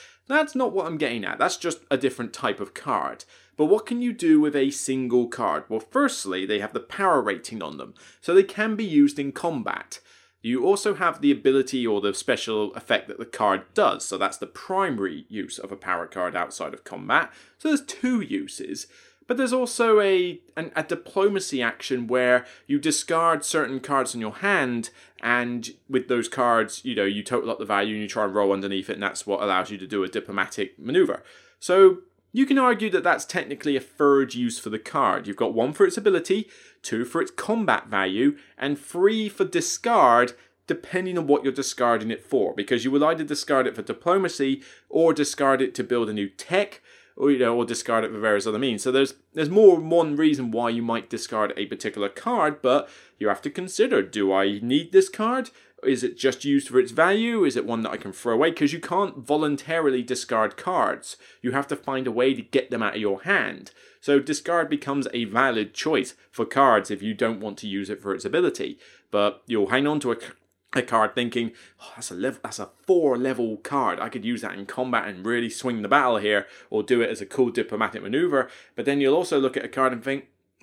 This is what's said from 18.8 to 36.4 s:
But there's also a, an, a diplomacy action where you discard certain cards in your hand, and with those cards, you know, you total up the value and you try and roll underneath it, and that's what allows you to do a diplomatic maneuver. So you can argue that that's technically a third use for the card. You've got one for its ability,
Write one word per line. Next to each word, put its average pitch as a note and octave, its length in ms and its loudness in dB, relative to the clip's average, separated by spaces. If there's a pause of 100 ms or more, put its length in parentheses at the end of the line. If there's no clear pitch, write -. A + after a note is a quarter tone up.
But B3 100 -2
there's B3+ 160 0
also A#3 460 2
a, F#3 400 2 (160)
an, E3 200 -8
a D#3+ 80 0
diplomacy F#3+ 800 -2
action A#2+ 460 -2
where B2 380 4 (220)
you C#3+ 100 0
discard D#3+ 640 0
certain C3+ 360 -2
cards C3 340 -2
in A#2+ 80 -8
your G#2+ 140 -6
hand, C3+ 560 -2 (300)
and A#2+ 500 -2 (180)
with C3 180 0
those A#2 220 0
cards, A#2 560 0
you B2+ 80 -6
know, G#2 120 0
you G2+ 180 -2
total B2 260 -2
up - 80 -4
the G#2 80 -8
value G#2+ 300 0
and G#2+ 80 -6
you G#2 40 -8
try G#2+ 180 -2
and F#2+ 100 -4
roll G2+ 160 4
underneath F#2+ 380 -4
it, G#2+ 40 -6
and G2 100 -6
that's - 220 -6
what G2+ 160 -2
allows F#2+ 300 0
you G#2 80 -8
to F#2 80 -12
do G2+ 160 -2
a F#2 40 -4
diplomatic G2 720 -6
maneuver. C3+ 460 0 (360)
So F#3 400 8 (340)
you C4 120 2
can C#4 140 4
argue A#3 320 2
that F3 120 2
that's F3 220 2
technically C#3+ 500 -4
a B2+ 60 -2
third C#3 540 4
use A#2+ 240 -2
for - 100 -10
the G#2+ 80 -4
card. G#2+ 480 0
You've G2+ 120 -8
got A#2 160 0
one A#2+ 200 0
for G3 120 6
its F3 120 2
ability, G3+ 520 0 (340)